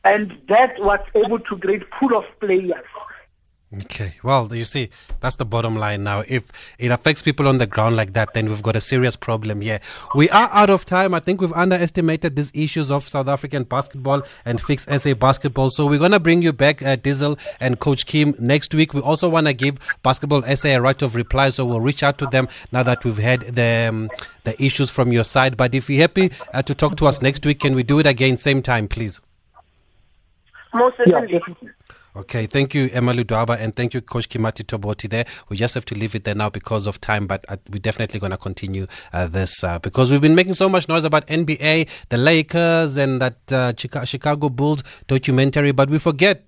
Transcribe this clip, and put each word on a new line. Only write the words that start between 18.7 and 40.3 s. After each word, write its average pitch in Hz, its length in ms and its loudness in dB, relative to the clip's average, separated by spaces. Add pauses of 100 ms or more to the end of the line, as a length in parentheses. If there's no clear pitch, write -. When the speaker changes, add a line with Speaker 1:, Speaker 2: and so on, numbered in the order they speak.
Speaker 2:
week. 156 200 2
We 139 80 -2
also 151 260 0
wanna 160 240 2
give 135 280 -2 (220)
Basketball 139 440 0
S 135 180 0
A 143 120 4
a 123 60 2
right 131 200 0
of 127 120 -2
reply, 135 360 0
so 131 160 -2
we'll 117 160 0
reach 139 220 0
out 143 160 2
to 143 80 -2
them 131 200 2 (240)
now 127 120 0
that 123 200 0
we've 113 140 -2
had 120 240 2
the, 117 480 0
um, 110 200 -4 (360)
the 110 180 -4
issues 135 280 0
from 123 200 2
your 113 140 2
side. 131 320 2
But 127 180 0
if 131 140 -4
you're 139 100 2
happy, 175 320 4 (220)
uh, 135 80 -2
to 143 120 -4
talk 147 220 0
to 151 100 0
us 143 160 4
next 147 240 0
week, 147 140 2
can 135 160 2
we 127 80 2
do 143 160 2
it 156 80 4
again, 131 300 2
same 135 240 0
time, 117 260 0
please? 107 320 -6 (1500)
Speaker 3:
Most 247 260 2
Speaker 4:
Yeah, 240 60 2
Speaker 3:
certainly. 180 280 4
Speaker 4:
definitely. 170 360 -6 (460)
Speaker 2:
Okay, 110 320 -6
thank 139 260 -2
you, 135 200 2
Emma 123 200 0
Ludwaba, 117 460 0
and 110 160 -6
thank 123 180 -4
you, 123 80 -4
Coach - 260 -6
Kimati 110 360 -4
Toboti 104 440 -6
there. 113 160 -4 (260)
We 101 80 -6
just 117 180 -2
have - 100 -6
to - 80 -10
leave 107 220 -4
it 104 80 -6
there 104 100 -4
now 107 160 -2
because 101 380 -4
of 104 120 -8
time, 104 280 -2
but, 95 200 -6
uh, 101 100 -10 (120)
we're 98 80 -10
definitely 107 420 -6
gonna 95 180 -6
continue, 95 500 -8 (260)
uh, 87 140 -2
this, 90 360 -2
uh, 85 140 -4
because 123 320 0
we've 143 100 4
been 151 140 6